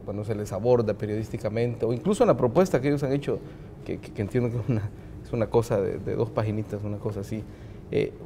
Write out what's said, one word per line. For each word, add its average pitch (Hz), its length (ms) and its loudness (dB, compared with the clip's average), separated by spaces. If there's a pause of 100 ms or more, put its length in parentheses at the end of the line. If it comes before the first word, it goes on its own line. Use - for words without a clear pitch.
cuando 104 200 -6
se 110 120 -4
les 104 160 -4
aborda 110 420 4
periodísticamente, 110 880 -2
o 113 80 2
incluso 190 300 2
en 226 60 10
la 147 80 8
propuesta 127 440 4
que 127 60 0
ellos 143 160 2
han 131 100 0
hecho, 139 280 0 (440)
que, 87 140 -4
que, - 140 -12
que 113 100 -2
entiendo 120 260 2
que 117 140 -2
es - 60 -2
una, 107 220 0 (340)
es - 80 -10
una 113 180 0
cosa 113 300 4
de, 95 180 0
de 101 160 -4
dos 113 160 0
paginitas, 107 540 -2
una 104 140 -4
cosa 101 240 -6
así. 107 200 -6 (480)
Eh, 101 220 0 (140)